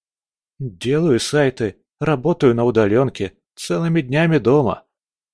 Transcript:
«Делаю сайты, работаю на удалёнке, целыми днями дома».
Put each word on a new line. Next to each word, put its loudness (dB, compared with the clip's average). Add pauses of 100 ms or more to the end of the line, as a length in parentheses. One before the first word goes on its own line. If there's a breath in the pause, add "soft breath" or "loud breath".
(580)
«Делаю -2
сайты, -2 (160)
работаю 0
на 0
удалёнке, 0 (180)
целыми -2
днями 0
дома». 0 (500)